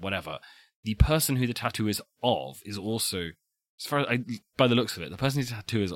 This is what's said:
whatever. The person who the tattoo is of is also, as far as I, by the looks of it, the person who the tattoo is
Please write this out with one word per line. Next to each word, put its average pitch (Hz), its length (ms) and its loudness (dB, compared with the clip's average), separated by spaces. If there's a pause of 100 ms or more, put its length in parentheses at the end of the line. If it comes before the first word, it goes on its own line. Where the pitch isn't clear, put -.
whatever. 87 380 -6 (460)
The 107 100 -2
person 156 420 4
who 127 100 2
the 120 80 -2
tattoo 110 340 -2
is 104 120 0 (220)
of 76 420 0
is 101 140 -10
also, 98 520 -4 (480)
as - 80 -12
far 143 140 0
as 135 80 0
I, 120 100 0 (380)
by 131 100 6
the 120 80 6
looks 117 220 2
of 87 60 -10
it, 71 80 -10
the 92 80 -10
person 139 220 0
who 127 60 -2
the 120 80 -8
tattoo 104 280 -2
is 92 140 -2